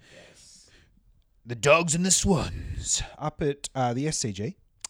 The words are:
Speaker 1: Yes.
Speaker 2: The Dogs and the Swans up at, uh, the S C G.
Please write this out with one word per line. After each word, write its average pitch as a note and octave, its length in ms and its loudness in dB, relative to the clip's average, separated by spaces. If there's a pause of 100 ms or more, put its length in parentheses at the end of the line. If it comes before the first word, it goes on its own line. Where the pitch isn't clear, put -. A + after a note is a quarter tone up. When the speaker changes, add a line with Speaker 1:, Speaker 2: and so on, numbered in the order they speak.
(140)
Speaker 1:
Yes. - 560 -20 (760)
Speaker 2:
The A#2+ 100 -8
Dogs D#3 400 4
and F3 100 0
the F#3+ 60 2
Swans - 920 0 (160)
up D3+ 240 -6
at, C#3+ 320 -2
uh, B2 200 0
the C#3 140 -2
S D#3 100 -4
C A2 140 -4
G. G#2 240 -6 (340)